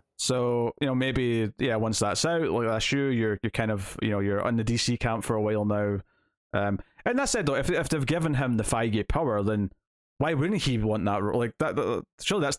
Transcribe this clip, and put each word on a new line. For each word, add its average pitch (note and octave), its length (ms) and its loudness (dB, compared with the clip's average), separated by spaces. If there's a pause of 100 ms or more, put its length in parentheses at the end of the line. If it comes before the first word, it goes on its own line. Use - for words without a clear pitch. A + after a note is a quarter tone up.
(180)
So, A#2+ 600 0
you C#3+ 80 0
know, C3 80 0
maybe, B2 600 0
yeah, B2 180 0
once A2 240 0
that's G2+ 240 0
out, E3 180 0 (100)
like, A#2 180 0
that's A2 240 0
you, C#3 140 2
you're, A2+ 360 2
you're A2+ 80 -2
kind A2 200 -2
of, G2 300 -4
you G#2+ 100 0
know, G2+ 100 0
you're G2+ 200 0
on A#2 140 0
the A2+ 80 2
D A#2 140 0
C A#2+ 180 0
camp A2+ 300 -2
for A#2 100 0
a G#2+ 60 0
while G#2+ 240 0
now. G#2 340 0 (540)
Um, G2+ 260 0 (260)
and B3+ 140 2
that C#4 80 0
said, G3+ 200 0
though, C#3 80 2
if, A#2+ 140 0
if E3+ 200 0
they've D3 160 0
given D#3+ 300 0
him B2+ 200 0
the A2 80 2
Feige A2 460 0
power, A#2 340 0
then G#2 280 0 (480)
why D#3 140 2
wouldn't E3 280 0
he B2+ 160 0
want G#2+ 260 0
that G2+ 180 0
ro-, G#2 160 0
like, A#2+ 220 -2
that, D#3 160 -2
that, A#2 300 -2 (160)
surely G3 220 0
that's, C#3+ 160 0